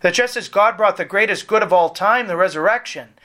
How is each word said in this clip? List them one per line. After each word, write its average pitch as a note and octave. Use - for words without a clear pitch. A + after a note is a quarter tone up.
that F3
just B3
as G#3+
God G#3
brought G3
the F3+
greatest G#3
good G#3+
of F3
all E3+
time, G#3+
the F3
resurrection, D#3+